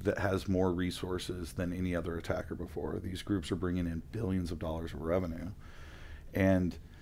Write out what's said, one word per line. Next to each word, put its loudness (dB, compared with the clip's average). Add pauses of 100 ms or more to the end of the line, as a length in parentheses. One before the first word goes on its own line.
that 4
has 2
more 6
resources -2
than 0
any 0
other -2
attacker -2
before. -4
These -6
groups 0
are 2
bringing 0
in -2 (100)
billions 0
of -4
dollars -2
of -8
revenue. 0 (840)
And 6 (260)